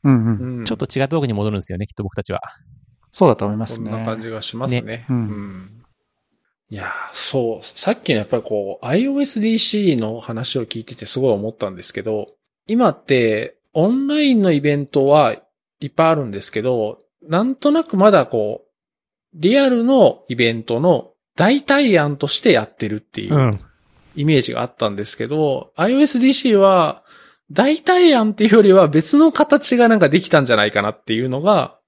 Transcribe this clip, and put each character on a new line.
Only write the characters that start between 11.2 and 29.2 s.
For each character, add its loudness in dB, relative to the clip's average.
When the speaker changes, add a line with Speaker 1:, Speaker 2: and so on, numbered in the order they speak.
Speaker 2:
い 2
思 -2
っ -14
た -6
ん -14
で -18
す -18
け -10
ど、 -6
今 2
っ -8
て 0
オ 2
ン 0
ラ 0
イ 2
ン 2
の 2
イ 2
ベ 0
ン -4
ト 0
は 4
い -12
っ -10
ぱ 0
い 4
あ 2
る -4
ん -10
で -8
す -16
け -4
ど、 -2
な -2
ん -4
と 0
な 0
く -8
ま 6
だ 4
こ -4
う、 -20
リ 0
ア 2
ル 0
の 4
イ -8
ベ 2
ン -6
ト -2
の 0
代 2
替 2
案 -2
と -4
し -4
て 4
や 2
っ -14
て -6
る -6
っ -8
て -14
い -10
う 0
Speaker 3:
う 4
ん。 0
Speaker 2:
イ -4
メ 2
ー -2
ジ -6
が -4
あ -4
っ -14
た -2
ん -8
で -8
す -12
け -8
ど、 -4
ア 0
イ 0
オ 2
ー 6
エ 4
ス 0
デ 4
ィ 6
ー 0
シ -2
ー 4
は 2
代 2
替 4
案 2
っ -6
て 0
い 4
う 6
よ 8
り 8
は 6
別 0
の 6